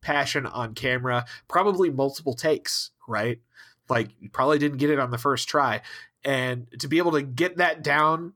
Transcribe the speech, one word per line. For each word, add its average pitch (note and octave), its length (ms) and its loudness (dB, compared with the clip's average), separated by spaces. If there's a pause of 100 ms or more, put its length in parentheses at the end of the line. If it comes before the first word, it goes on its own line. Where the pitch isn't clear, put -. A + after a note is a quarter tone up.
passion C#3+ 440 0
on A2+ 280 -6
camera, B2 520 -2 (220)
probably F#3 420 4
multiple C3+ 440 -2
takes, - 580 -2 (160)
right? A2+ 320 -2 (500)
Like, A#2 200 0 (100)
you G2+ 100 -16
probably D3 300 2
didn't D3 180 0
get C#3+ 120 2
it D3 100 2
on B2 120 -2
the B2 60 -4
first C3 320 -2
try. B2+ 320 0 (420)
And B2+ 440 -2 (120)
to C#3+ 80 -8
be D#3 120 2
able F3 120 2
to D3+ 100 2
get D#3+ 360 -2
that E3 260 0
down D#3 520 2